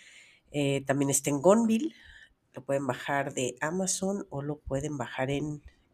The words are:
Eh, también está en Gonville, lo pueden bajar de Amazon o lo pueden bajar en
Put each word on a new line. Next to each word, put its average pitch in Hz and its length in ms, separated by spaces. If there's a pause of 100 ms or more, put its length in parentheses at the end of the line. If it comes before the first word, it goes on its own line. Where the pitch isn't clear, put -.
(520)
Eh, 139 340
también 139 240
está 139 200
en 143 100
Gonville, 220 540 (600)
lo 131 80
pueden 139 220
bajar 139 480
de 127 280
Amazon 185 680
o 139 140
lo 147 160
pueden 143 360
bajar 131 360
en 147 320 (300)